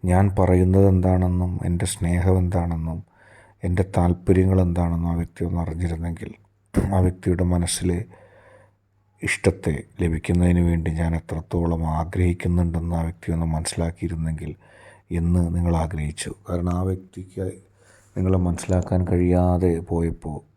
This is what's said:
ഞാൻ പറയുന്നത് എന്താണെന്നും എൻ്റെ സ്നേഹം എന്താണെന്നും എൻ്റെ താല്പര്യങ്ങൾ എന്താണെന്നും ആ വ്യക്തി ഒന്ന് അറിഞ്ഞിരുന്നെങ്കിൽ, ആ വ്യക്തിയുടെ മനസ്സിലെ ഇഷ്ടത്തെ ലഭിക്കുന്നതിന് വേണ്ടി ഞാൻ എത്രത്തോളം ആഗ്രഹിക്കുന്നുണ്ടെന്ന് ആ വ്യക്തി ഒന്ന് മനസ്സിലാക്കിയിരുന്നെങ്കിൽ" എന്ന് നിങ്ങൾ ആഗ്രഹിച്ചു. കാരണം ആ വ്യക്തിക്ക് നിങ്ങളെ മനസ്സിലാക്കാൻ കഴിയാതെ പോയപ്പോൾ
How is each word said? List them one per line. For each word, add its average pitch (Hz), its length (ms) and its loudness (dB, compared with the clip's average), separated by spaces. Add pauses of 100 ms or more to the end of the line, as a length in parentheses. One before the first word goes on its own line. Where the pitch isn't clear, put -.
ഞാൻ 90 220 4 (100)
പറയുന്നത് 92 520 6
എന്താണെന്നും 92 640 2 (140)
എൻ്റെ 87 220 0
സ്നേഹം 87 500 0
എന്താണെന്നും 85 600 -2 (640)
എൻ്റെ 90 260 0
താല്പര്യങ്ങൾ 92 680 4
എന്താണെന്നും 85 520 0
ആ - 40 -2
വ്യക്തി 85 300 -6
ഒന്ന് 87 160 -4
അറിഞ്ഞിരുന്നെങ്കിൽ, 82 680 -6 (640)
ആ - 40 4
വ്യക്തിയുടെ 90 460 0
മനസ്സിലെ 87 520 0 (1300)
ഇഷ്ടത്തെ - 500 0 (240)
ലഭിക്കുന്നതിന് 87 680 2
വേണ്ടി 82 260 0
ഞാൻ 82 240 -2
എത്രത്തോളം 82 680 -4 (100)
ആഗ്രഹിക്കുന്നുണ്ടെന്ന് 87 1040 -2
ആ 82 60 -2
വ്യക്തി 85 300 -6
ഒന്ന് 82 120 -2
മനസ്സിലാക്കിയിരുന്നെങ്കിൽ" 80 1040 -4 (600)
എന്ന് 87 320 2 (100)
നിങ്ങൾ 87 240 0
ആഗ്രഹിച്ചു. 78 560 -6 (100)
കാരണം 87 320 -2
ആ 90 80 -2
വ്യക്തിക്ക് 95 640 -6 (680)
നിങ്ങളെ 92 260 2
മനസ്സിലാക്കാൻ 90 640 0
കഴിയാതെ 90 680 2 (140)
പോയപ്പോൾ 82 520 -4 (180)